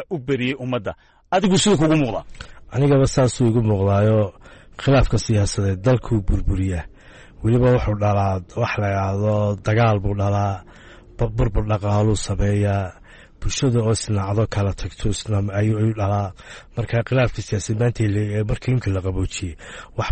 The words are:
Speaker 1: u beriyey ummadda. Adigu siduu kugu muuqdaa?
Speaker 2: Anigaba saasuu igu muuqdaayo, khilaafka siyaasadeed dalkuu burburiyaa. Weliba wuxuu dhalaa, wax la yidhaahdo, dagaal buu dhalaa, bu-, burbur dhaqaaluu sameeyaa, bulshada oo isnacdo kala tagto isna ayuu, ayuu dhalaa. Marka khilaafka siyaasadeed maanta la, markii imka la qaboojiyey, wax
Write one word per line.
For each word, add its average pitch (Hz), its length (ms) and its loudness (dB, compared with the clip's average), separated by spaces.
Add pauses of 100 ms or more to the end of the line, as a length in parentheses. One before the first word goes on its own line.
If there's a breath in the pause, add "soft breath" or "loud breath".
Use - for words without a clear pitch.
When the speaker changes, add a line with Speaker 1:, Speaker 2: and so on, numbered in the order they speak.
Speaker 1:
u 185 120 -8
beriyey 127 380 -2
ummadda. 123 380 -6 (380 soft breath)
Adigu 185 260 2
siduu 196 200 4
kugu 156 180 4
muuqdaa? 113 280 0 (460 loud breath)
Speaker 2:
Anigaba 135 360 4
saasuu 127 420 2
igu 117 140 2
muuqdaayo, 104 580 2 (580 loud breath)
khilaafka 131 400 2
siyaasadeed 98 640 0
dalkuu 117 420 2
burburiyaa. 92 600 0 (540 loud breath)
Weliba 123 320 2
wuxuu 107 280 2
dhalaa, 101 420 0 (120)
wax 107 240 -2
la 104 120 -2
yidhaahdo, 98 440 0 (280)
dagaal 110 380 2
buu 101 180 -2
dhalaa, 101 460 0 (500 loud breath)
bu-, 113 160 -2
burbur 110 380 0
dhaqaaluu 104 500 2
sameeyaa, 101 680 0 (520 loud breath)
bulshada 120 420 0
oo 110 140 2
isnacdo 101 540 -2
kala 101 260 -2
tagto - 360 -8
isna 104 280 -2 (160)
ayuu, 107 240 0
ayuu 110 160 2
dhalaa. 101 360 -2 (420 loud breath)
Marka 117 320 -4
khilaafka 123 380 0
siyaasadeed 107 380 -4
maanta 117 240 0
la, 104 400 0
markii 120 300 -4
imka 117 180 0
la 92 100 -2
qaboojiyey, 92 520 -4 (400 loud breath)
wax - 180 -4